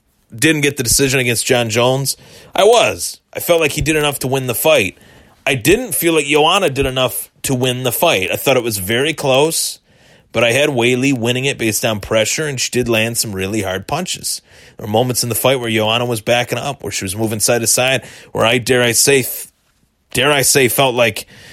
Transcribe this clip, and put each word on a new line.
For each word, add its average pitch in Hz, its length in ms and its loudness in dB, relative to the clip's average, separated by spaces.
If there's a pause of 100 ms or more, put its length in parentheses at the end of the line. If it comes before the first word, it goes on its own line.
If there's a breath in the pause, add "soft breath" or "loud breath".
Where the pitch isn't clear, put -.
(340)
didn't 151 260 2
get 143 160 0
the 135 60 -4
decision 135 360 2
against 117 280 -2
John 120 240 2
Jones? 127 480 0 (360 loud breath)
I 185 100 4
was. 147 580 2 (100)
I - 80 -10
felt 170 220 2
like 147 100 0
he 156 80 -4
did 151 160 0
enough 147 220 0
to 131 100 -4
win 131 200 -2
the 117 60 -4
fight. 151 440 2 (480 soft breath)
I 139 80 0
didn't 185 400 0
feel 165 180 0
like 156 140 0
Joanna 156 420 2
did 135 160 -2
enough 131 460 -4 (120)
to 135 120 -2
win 127 300 -2
the 120 80 0
fight. 101 380 0
I 101 60 -2
thought 131 200 0
it 117 80 0
was 110 140 -4
very 117 360 -2
close, 139 680 0 (520 soft breath)
but 117 120 0
I 117 80 2
had 143 180 2
Weili 127 460 0
winning 123 300 -2
it 135 100 -2
based 113 280 -2
on 110 160 -2
pressure, 110 460 -2
and 135 140 -6
she - 100 -4
did 123 180 -2
land 113 280 0
some 110 160 -4
really 95 300 -4
hard 95 240 -6
punches. - 560 -6 (340 soft breath)
There 117 100 -14
were 107 60 -6
moments 123 300 0
in 120 60 -4
the 113 80 -4
fight 131 240 0
where 117 100 -4
Joanna 110 340 0
was 120 160 -2
backing 120 380 0
up, 117 240 -8
where - 100 -8
she - 120 -6
was 92 100 -8
moving 107 240 -2
side 120 220 0
to 113 80 -2
side, 127 360 0 (280 loud breath)
where 110 120 0
I, 120 140 2
dare 123 240 2
I 117 100 2
say, 139 300 4
th-, - 240 -10 (640)
dare 135 220 2
I 143 100 2
say, 135 260 4
felt 127 280 2
like 117 300 0 (260 loud breath)